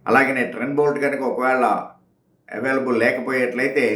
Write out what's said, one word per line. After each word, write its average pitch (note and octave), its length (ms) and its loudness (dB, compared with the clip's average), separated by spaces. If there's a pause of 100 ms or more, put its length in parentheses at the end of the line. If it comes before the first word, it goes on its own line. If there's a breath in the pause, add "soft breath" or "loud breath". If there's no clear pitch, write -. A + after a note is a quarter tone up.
అలాగనే C3 440 2
ట్రెంట్ C3+ 260 -4
బౌల్ట్ C#3+ 240 2
కనుక C3+ 180 -2 (100)
ఒకవేళ B2 340 2 (920)
అవైలబుల్ B2+ 460 0
లేకపోయేట్లయితే B2+ 840 0 (100)